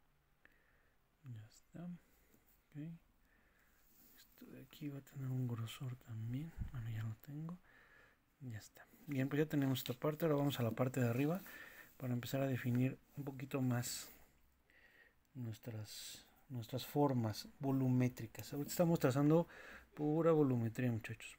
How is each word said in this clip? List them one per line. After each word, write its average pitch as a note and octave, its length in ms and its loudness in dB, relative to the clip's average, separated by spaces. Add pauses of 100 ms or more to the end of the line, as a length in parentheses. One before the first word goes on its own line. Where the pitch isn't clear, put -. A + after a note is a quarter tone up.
(1200)
Ya A2+ 200 -12
está. - 400 -16
Ok. - 920 -16 (1400)
Esto - 300 -20
de B2+ 160 -16
aquí D3 260 -10
va C#3 100 -6
a C#3 40 -12
tener C3 260 -8
un B2+ 200 0
grosor A#2+ 480 -6
también. A#2+ 560 -6 (200)
Bueno, A#2 180 -6
ya A2 120 -2
lo A2+ 140 -4
tengo. D#3 420 -10 (800)
Ya A#2+ 180 -8
está. - 280 -18 (200)
Bien, C3+ 220 2
pues C#3+ 120 2
ya D#3 60 2
tenemos C#3 320 2
esta - 160 -4
parte. D3+ 300 -2
Ahora D3+ 120 4
vamos C#3+ 240 2
a - 20 0
la A2+ 80 2
parte B2+ 300 0
de A#2+ 80 4
arriba D3 340 0 (540)
para B2+ 160 -4
empezar B2 300 -2
a C#3 40 2
definir B2+ 500 2 (200)
un C#3 80 -6
poquito C3+ 360 -6
más B2 480 0 (1300)
nuestras, A2 880 -10 (240)
nuestras A#2+ 380 -6
formas B2+ 640 2 (100)
volumétricas. B2+ 960 2
Ahorita C#3+ 180 -4
estamos E3+ 300 4
trazando D3 480 6 (500)
pura D3+ 320 4
volumetría, B2+ 600 4
muchachos, - 460 -8